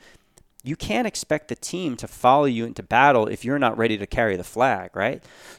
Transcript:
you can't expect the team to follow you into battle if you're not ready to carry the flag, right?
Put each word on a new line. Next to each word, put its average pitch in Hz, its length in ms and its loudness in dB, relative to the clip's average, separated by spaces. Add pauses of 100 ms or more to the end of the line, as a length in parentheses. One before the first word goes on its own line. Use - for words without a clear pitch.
(640)
you 135 120 -8
can't 233 300 -4
expect - 440 -6
the 117 60 -6
team 170 400 -8
to 110 120 -12
follow 139 380 4
you 117 200 0
into 117 160 -10
battle 120 460 4
if 104 180 -8
you're 139 140 -2
not 113 180 0
ready 113 220 0
to 101 80 -8
carry 113 280 0
the 87 80 -6
flag, 107 520 -2
right? 107 280 -2 (360)